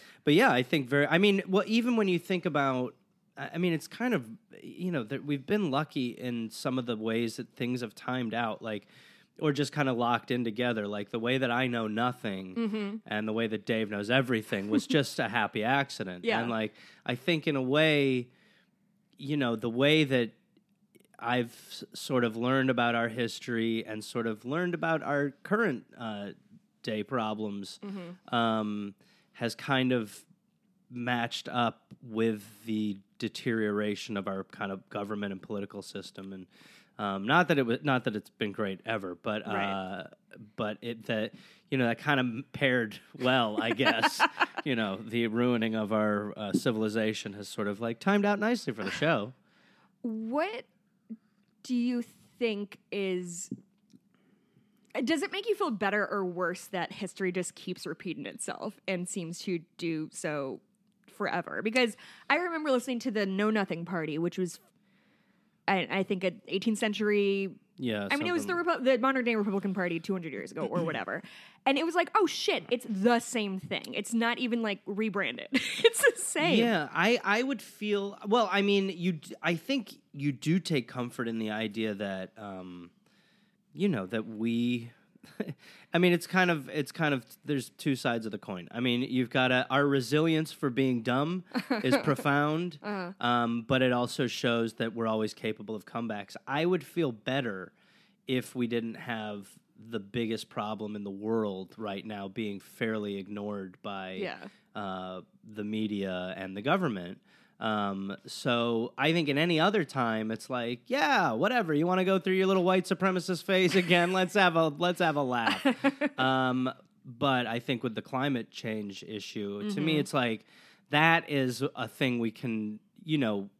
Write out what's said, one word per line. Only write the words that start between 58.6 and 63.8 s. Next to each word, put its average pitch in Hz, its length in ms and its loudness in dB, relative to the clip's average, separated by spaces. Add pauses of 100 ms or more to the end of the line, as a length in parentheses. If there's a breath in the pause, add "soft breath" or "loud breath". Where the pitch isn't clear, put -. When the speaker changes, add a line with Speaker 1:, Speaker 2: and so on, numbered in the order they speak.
Speaker 2:
and 180 200 -2
seems 170 320 -6
to 175 200 -2 (180)
do 160 340 -4
so 143 480 -4 (560)
forever? 175 460 -2
Because 226 340 2 (320 loud breath)
I 294 80 6
remember 330 340 0
listening 247 300 2
to 254 100 -4
the 208 140 0
Know 196 260 2
Nothing 190 340 0